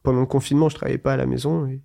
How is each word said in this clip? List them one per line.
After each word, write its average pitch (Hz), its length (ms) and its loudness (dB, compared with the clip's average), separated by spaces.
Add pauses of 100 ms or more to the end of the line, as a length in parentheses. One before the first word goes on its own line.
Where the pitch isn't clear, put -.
pendant 127 180 2
le 131 40 2
confinement, 143 440 2
je - 60 -6
travaillais - 220 -4
pas 135 160 -2
à 131 40 -2
la 131 80 0
maison. 135 420 -2
Et 131 160 -6